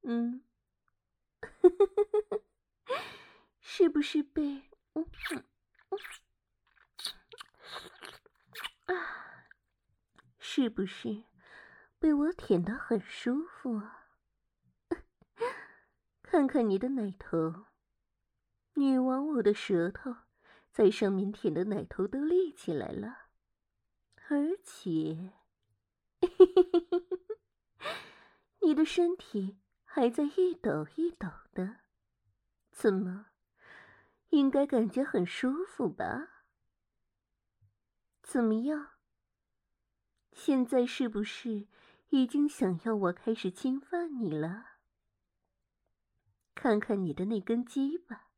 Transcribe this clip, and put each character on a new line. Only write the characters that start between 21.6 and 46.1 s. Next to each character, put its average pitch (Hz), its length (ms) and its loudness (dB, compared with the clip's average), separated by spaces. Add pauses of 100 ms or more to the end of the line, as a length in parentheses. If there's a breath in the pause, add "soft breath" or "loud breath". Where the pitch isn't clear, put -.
奶 202 180 -4
头 - 240 -4
都 269 160 -4
立 339 280 2
起 - 220 -6
来 131 140 -4
了， - 400 -10 (1000)
而 302 340 0
且， 160 680 -4 (880)
<laughs> 359 1200 4 (1200 loud breath)
你 311 120 4
的 302 120 4
身 349 320 2
体 196 420 -6 (240)
还 247 260 2
在 269 140 -2
一 359 320 2
抖 156 400 -2
一 339 160 -2
抖 - 160 -10 (260)
的， 190 280 -6 (880)
怎 - 220 2
么， 190 340 -4 (1000 loud breath)
应 277 200 6
该 277 160 4
感 233 240 2
觉 254 140 0
很 214 220 0
舒 269 380 -2
服 - 240 -4
吧？ - 580 -8 (1800)
怎 247 200 -2
么 220 200 0
样？ 294 300 -6 (1400)
现 262 340 0
在 247 200 2
是 254 220 -4
不 214 160 -4
是 214 440 -8 (420 soft breath)
已 262 160 4
经 294 240 2
想 185 340 0
要 226 120 0
我 190 180 2
开 220 220 -2
始 190 160 -4
侵 262 280 -4
犯 330 400 -6
你 180 160 -2
了？ 170 440 -6 (1800)